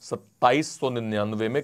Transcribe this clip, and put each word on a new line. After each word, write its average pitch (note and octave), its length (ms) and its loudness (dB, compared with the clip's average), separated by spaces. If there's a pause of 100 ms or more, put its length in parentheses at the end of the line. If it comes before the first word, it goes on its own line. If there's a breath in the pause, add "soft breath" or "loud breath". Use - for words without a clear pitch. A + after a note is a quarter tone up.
सत्ताईस - 800 0
सौ C3+ 100 0
निन्यानवे A2 580 -2
में C#3 160 0